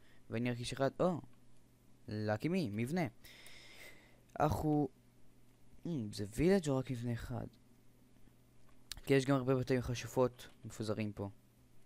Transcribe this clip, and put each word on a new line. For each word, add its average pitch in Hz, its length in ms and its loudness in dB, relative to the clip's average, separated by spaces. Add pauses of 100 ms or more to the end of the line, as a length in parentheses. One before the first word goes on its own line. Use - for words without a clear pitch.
(300)
ואני 120 200 0
ארגיש 120 220 -4
אחד, 135 180 2 (100)
או, 165 200 2 (880)
lucky 107 360 0
me, 160 280 0
מבנה. 127 340 0 (1300)
אך 151 180 4
הוא, 151 360 2 (1000)
אמ, 139 260 -2
זה 107 120 -4 (120)
וילג' 165 320 6
או 135 100 4
רק 131 120 -2
מבנה 120 220 -2
אחד? 117 340 -4 (1600)
כי 135 100 4
יש 135 100 6
גם 135 120 4
הרבה 131 180 4
בתי 127 240 2
מכשפות 123 720 0 (160)
מפוזרים 107 480 -2
פה. 101 180 -6 (560)